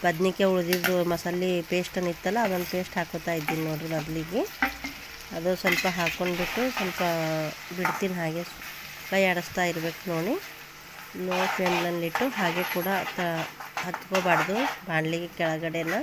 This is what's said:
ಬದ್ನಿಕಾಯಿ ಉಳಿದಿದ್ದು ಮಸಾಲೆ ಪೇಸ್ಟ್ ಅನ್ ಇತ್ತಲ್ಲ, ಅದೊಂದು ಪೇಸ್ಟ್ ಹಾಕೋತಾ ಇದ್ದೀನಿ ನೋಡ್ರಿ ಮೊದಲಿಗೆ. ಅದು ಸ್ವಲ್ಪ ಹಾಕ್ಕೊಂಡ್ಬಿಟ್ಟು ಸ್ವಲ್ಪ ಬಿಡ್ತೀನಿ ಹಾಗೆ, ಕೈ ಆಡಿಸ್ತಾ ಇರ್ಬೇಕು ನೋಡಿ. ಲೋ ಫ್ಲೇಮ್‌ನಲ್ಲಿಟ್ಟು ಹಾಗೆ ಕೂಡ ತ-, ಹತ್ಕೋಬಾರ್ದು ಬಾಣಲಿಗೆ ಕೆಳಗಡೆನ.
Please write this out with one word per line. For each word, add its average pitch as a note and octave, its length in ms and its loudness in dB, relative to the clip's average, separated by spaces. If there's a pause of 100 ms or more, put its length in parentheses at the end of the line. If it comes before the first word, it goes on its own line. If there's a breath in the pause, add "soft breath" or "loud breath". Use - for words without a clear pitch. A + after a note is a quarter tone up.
ಬದ್ನಿಕಾಯಿ F3+ 480 4
ಉಳಿದಿದ್ದು F3+ 540 4
ಮಸಾಲೆ F3 560 2
ಪೇಸ್ಟ್ F3+ 360 0
ಅನ್ F3+ 100 2
ಇತ್ತಲ್ಲ, F#3 320 0
ಅದೊಂದು F#3+ 260 2
ಪೇಸ್ಟ್ F3+ 320 -2
ಹಾಕೋತಾ E3+ 360 -2
ಇದ್ದೀನಿ D#3+ 320 0
ನೋಡ್ರಿ D#3 220 -4
ಮೊದಲಿಗೆ. D#3+ 540 -2 (920)
ಅದು F3+ 240 0
ಸ್ವಲ್ಪ F3 340 2
ಹಾಕ್ಕೊಂಡ್ಬಿಟ್ಟು F3 720 0 (100)
ಸ್ವಲ್ಪ F#3+ 300 -2 (720)
ಬಿಡ್ತೀನಿ F#3 400 0
ಹಾಗೆ, E3+ 300 -2 (680)
ಕೈ G3 160 4
ಆಡಿಸ್ತಾ F3+ 380 2
ಇರ್ಬೇಕು E3 460 -2
ನೋಡಿ. E3+ 260 2 (920)
ಲೋ F3+ 200 0
ಫ್ಲೇಮ್‌ನಲ್ಲಿಟ್ಟು F3 840 2
ಹಾಗೆ F3+ 340 0
ಕೂಡ F3 240 0 (260)
ತ-, E3 320 0 (300)
ಹತ್ಕೋಬಾರ್ದು F3+ 800 2 (300)
ಬಾಣಲಿಗೆ E3 420 0
ಕೆಳಗಡೆನ. E3 760 -2